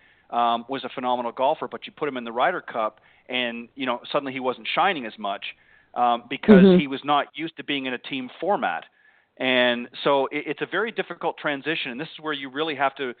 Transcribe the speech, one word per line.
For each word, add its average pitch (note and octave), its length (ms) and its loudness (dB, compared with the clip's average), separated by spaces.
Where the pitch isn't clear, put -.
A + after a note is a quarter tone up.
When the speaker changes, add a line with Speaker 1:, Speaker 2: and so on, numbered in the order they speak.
Speaker 1:
um, A#2 380 2
was B2+ 160 -6
a B2 60 -8
phenomenal B2 420 -2
golfer, C3 340 0
but - 200 -12
you A#2+ 60 -16
put - 160 -6
him C3 80 -6
in A#2+ 80 -8
the A#2 80 -10
Ryder D3 280 0
Cup - 400 -4
and, A#2+ 460 -4
you C3+ 120 -6
know, A#2+ 140 -2
suddenly C#3 200 -2
he C3 80 -8
wasn't A#2+ 340 -4
shining D#3+ 320 0
as G#2+ 120 -12
much, G2+ 260 -6
um, A#2+ 340 2
because F#3 340 8
Speaker 2:
Mm-hmm. F#3 180 10
Speaker 1:
he D3 60 0
was C3+ 160 -6
not C#3+ 320 2
used D#3 220 -8
to C#3 80 -12
being C#3 220 -4
in B2+ 80 -4
a A#2+ 40 -6
team C3 300 -8
format. A#2 440 -2
And B2 500 2
so C#3+ 220 4
it, D3 200 -6
it's D3+ 160 -6
a C#3+ 40 -6
very G3+ 260 -4
difficult E3+ 460 -6
transition, D3 540 -6
and A#2+ 80 -10
this D#3+ 80 -8
is - 140 -20
where D3+ 100 -4
you C#3 180 -8
really D3+ 240 -4
have C3+ 220 0
to, B2+ 240 -6